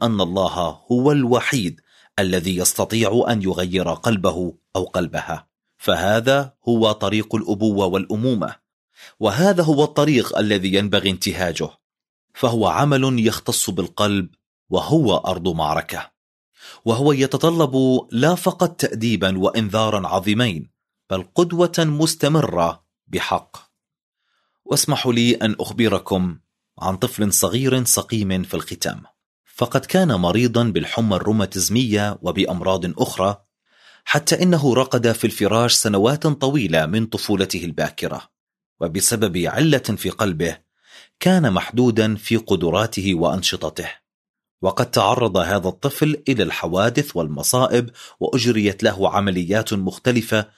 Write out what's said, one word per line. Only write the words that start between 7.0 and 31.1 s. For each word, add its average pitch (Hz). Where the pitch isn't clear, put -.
الأبوة 104
والأمومة، 98
وهذا 170
هو 151
الطريق 147
الذي 98
ينبغي 98
انتهاجه، 85
فهو 117
عمل 131
يختص -
بالقلب، 98
وهو 107
أرض 90
معركة، 80
وهو 123
يتطلب 143
لا 139
فقط 175
تأديباً 104
وإنذاراً 107
عظيمين، 101
بل 92
قدوة 170
مستمرة 147
بحق. -
واسمحوا 131
لي 120
أن 107
أخبركم 95
عن 95
طفل 107
صغير 127
سقيم 98
في 82
الختام، -
فقد 127
كان 185
مريضاً 110
بالحمى 104